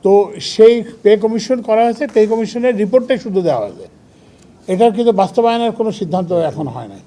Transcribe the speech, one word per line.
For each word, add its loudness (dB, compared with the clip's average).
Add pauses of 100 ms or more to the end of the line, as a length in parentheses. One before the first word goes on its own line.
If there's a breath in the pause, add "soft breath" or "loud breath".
তো 2
সেই 4 (180)
পে 6
কমিশন -2
করা 2
হয়েছে, -2
পে 2
কমিশনের -2
রিপোর্টটাই 0
শুধু -4
দেওয়া 0
হয়েছে, -12 (840 soft breath)
এটার 2
কিন্তু 0
বাস্তবায়নের 0
কোনো -4
সিদ্ধান্ত -6
এখন -4
হয় -12
নাই। -20